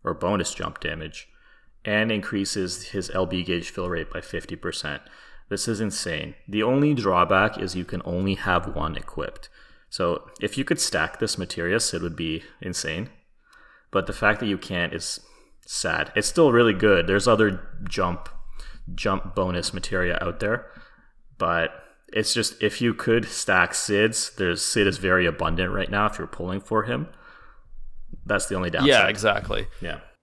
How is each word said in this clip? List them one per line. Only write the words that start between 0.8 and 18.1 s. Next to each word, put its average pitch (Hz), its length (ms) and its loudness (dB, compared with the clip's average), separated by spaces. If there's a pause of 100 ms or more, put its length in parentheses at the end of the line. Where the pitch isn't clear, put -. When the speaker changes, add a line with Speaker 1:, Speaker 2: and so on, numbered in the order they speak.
Speaker 1:
and 107 280 2
increases 98 760 -2
his 95 200 -4
L 92 160 2
B 90 160 -2
gauge 85 280 -2
fill 90 180 -6
rate 82 240 -4
by 87 80 -6
fifty - 340 -8
percent. 78 480 -6 (460)
This 98 180 -4
is 110 140 -2
insane. 82 560 -4 (120)
The 104 140 0
only 139 320 4
drawback 98 640 4
is 92 160 -4
you 90 100 -4
can - 200 -6
only 92 300 0
have 87 420 0
one 78 200 -4
equipped. - 520 -10 (400)
So - 420 -2 (100)
if - 160 -4
you 135 80 -2
could - 160 0
stack - 380 0
this - 180 -2
materia, 90 440 0
Sid 85 220 -2
would 82 120 -4
be 80 300 -6 (160)
insane. 87 500 -6 (800)
But 95 160 0
the 98 60 -6
fact 107 260 2
that 120 80 -4
you 98 120 0
can't 87 340 -2
is - 260 -8 (480)
sad. 80 500 -2
It's 104 120 0
still 160 240 6
really 117 200 8
good. 92 340 6
There's 98 220 4
other 104 320 6 (280)
jump, 90 400 -2 (680)